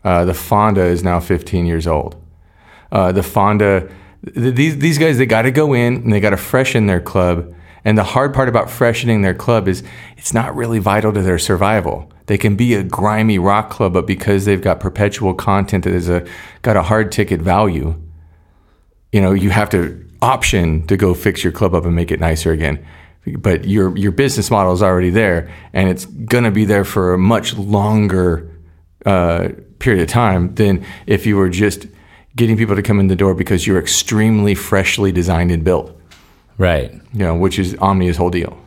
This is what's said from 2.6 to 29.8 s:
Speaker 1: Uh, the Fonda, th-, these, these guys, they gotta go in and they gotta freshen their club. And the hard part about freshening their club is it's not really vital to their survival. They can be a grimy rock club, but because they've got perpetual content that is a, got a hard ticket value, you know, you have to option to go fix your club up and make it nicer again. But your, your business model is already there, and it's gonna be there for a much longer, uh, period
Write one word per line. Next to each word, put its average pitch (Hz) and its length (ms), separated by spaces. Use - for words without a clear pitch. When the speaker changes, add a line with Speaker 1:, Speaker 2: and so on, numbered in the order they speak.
Speaker 1:
Uh, 92 200
the 95 100
Fonda, 101 680
th-, 123 220
these, 147 240
these 156 180
guys, 151 220
they 131 80
gotta 113 240
go 143 220
in 120 240
and 120 140
they 104 80
gotta 98 180
freshen 123 500
their 92 120
club. 87 540
And 107 80
the 104 80
hard 135 300
part 131 160
about 117 220
freshening 117 500
their 95 140
club 113 320
is 92 160
it's - 160
not 117 220
really 117 240
vital 104 340
to 101 80
their 92 160
survival. 98 760
They 101 140
can 104 160
be 120 180
a 101 80
grimy 104 560
rock 101 320
club, 95 240
but 87 140
because 98 380
they've 98 140
got 95 200
perpetual 98 560
content 98 480
that 92 100
is 87 160
a, 87 160
got 107 120
a 92 60
hard 107 300
ticket 98 280
value, 85 540
you 101 100
know, 95 120
you 98 180
have 104 180
to 87 340
option 85 600
to 98 100
go 92 160
fix 90 300
your 85 100
club 92 220
up 85 100
and 85 100
make 85 160
it 80 80
nicer 82 320
again. 78 260
But 87 280
your, 95 320
your 98 140
business 123 400
model 95 220
is 92 100
already 92 280
there, 90 380
and 92 160
it's 90 160
gonna 113 460
be 107 140
there 101 180
for 90 300
a 90 40
much 101 400
longer, 101 920
uh, 90 440
period 101 240